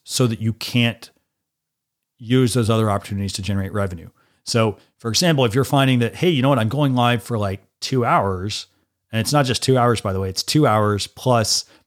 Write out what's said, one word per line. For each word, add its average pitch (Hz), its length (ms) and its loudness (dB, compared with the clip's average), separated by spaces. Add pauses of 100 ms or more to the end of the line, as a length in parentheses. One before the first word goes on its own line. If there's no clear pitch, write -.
so - 220 -2
that 110 140 -2
you 110 120 -2
can't - 580 -2 (1040)
use 120 380 2
those 117 160 0
other 113 180 2
opportunities 101 440 -4
to 101 100 -8
generate 98 300 -2
revenue. 92 360 -6 (360)
So, 113 320 0 (220)
for 117 100 -10
example, 139 360 2
if 113 80 2
you're 131 120 2
finding 131 340 2
that, 117 180 0
hey, 180 140 0
you 135 120 2
know 135 60 2
what, 135 120 2
I'm 113 80 0
going 135 260 0
live 120 260 2
for, 117 160 -6
like, 98 280 -4 (160)
two 123 240 -2
hours, 104 640 -2 (420)
and 110 100 -2
it's 110 120 -4
not 143 140 2
just 123 180 -4
two 131 120 2
hours, 120 240 2
by 98 120 -4
the 95 80 -4
way, 95 80 -4
it's - 160 -6
two 151 200 2
hours 107 440 2
plus - 560 0 (220)